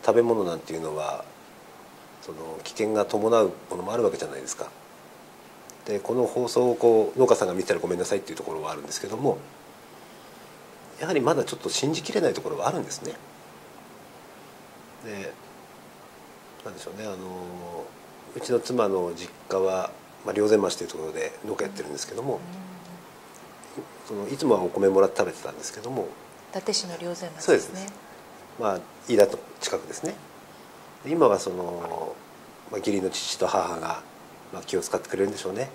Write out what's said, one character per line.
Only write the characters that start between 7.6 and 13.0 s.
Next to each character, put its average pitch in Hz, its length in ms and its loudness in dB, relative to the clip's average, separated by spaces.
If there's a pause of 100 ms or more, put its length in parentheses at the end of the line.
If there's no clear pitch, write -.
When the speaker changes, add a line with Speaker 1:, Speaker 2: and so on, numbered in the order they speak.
Speaker 1:
て - 60 -4
た 101 60 6
ら 85 60 -2
ご 87 80 -2
め 90 80 2
ん - 20 -2
な 90 60 2
さ 101 100 0
い 98 40 2
っ - 20 0
て 82 120 -10
い - 20 -8
う - 20 -12
と 80 60 -10
こ 82 100 -6
ろ 78 80 -6
は - 120 -6
あ - 20 -4
る 73 80 -10
ん - 20 -12
で - 80 -10
す - 80 -6
け - 60 -8
ど - 100 -6
も、 139 220 2 (1600)
や 156 60 -4
は 180 80 0
り 143 80 4
ま 147 120 4
だ 135 100 0
ち - 100 -6
ょ - 20 -12
っ - 40 -14
と 92 100 -4
信 147 240 0
じ - 80 -6
き - 100 -8
れ 107 80 2
な 156 80 4
い - 60 2
と - 80 -6
こ - 80 -4
ろ 143 80 -4
は 113 100 0
あ 151 40 -2
る 175 80 -2
ん 101 40 -4
で - 60 -10
す - 120 -10